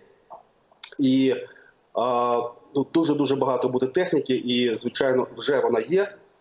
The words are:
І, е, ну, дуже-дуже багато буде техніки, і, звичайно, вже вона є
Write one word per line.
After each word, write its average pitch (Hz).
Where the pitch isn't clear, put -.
І, 131
е, -
ну, 139
дуже-дуже 143
багато 127
буде 127
техніки, 165
і, 120
звичайно, 127
вже 139
вона 117
є 190